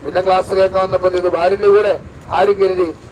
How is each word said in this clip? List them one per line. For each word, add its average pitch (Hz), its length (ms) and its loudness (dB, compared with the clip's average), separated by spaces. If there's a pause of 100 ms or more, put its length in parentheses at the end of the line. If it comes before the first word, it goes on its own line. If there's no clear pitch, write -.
പിന്നെ 170 160 -4
ക്ലാസ് 185 320 0
കേൾക്കാൻ 190 320 0
വന്നപ്പോ 185 240 -2
ചെയ്തു 180 180 -2
ഭാര്യന്റെ 185 400 0
കൂടെ 202 320 4 (300)
ആരും 196 240 2
കരുതി 185 420 -2 (160)